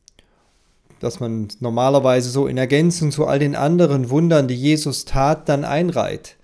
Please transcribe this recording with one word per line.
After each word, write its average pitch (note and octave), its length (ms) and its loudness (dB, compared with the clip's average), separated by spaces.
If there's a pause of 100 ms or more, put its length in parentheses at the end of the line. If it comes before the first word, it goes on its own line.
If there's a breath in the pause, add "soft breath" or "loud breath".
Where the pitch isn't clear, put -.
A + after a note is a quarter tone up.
(1000)
das - 220 -8
man A2+ 280 -6 (120)
normalerweise B2+ 680 2
so C3+ 160 0
in C3 100 -4
Ergänzung D3 560 0
zu D3 140 0
all C#3 120 0
den C#3+ 160 0
anderen C#3 540 2
Wundern, D3+ 400 2
die B2+ 60 -4
Jesus D3 500 -2
tat, D3 420 0
dann C#3+ 160 0
einreiht. D3+ 800 -4